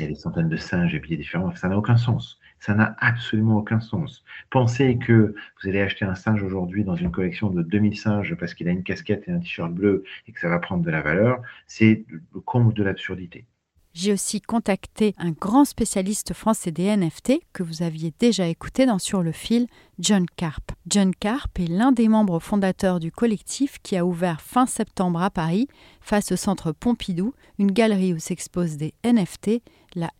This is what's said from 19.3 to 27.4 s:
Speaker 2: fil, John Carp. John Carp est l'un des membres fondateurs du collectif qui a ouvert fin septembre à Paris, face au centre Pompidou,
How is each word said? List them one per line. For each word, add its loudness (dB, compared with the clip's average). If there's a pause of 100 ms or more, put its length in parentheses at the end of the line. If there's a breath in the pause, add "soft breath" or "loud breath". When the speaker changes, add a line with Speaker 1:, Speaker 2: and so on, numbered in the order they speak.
Speaker 2:
fil, 0 (320 soft breath)
John 2 (120)
Carp. -6 (140)
John 2
Carp -4
est -2
l'un 4
des 4
membres 4
fondateurs 0
du -6
collectif -2
qui -2
a 2
ouvert -2
fin 2
septembre -2
à 0
Paris, 0 (320 soft breath)
face 0
au 2
centre -2
Pompidou, -2 (240 soft breath)